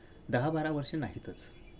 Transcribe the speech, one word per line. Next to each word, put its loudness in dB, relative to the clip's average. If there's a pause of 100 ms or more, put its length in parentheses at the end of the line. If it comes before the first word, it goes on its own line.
(280)
दहा 6
बारा 4
वर्ष 0
नाहीतच. -4 (300)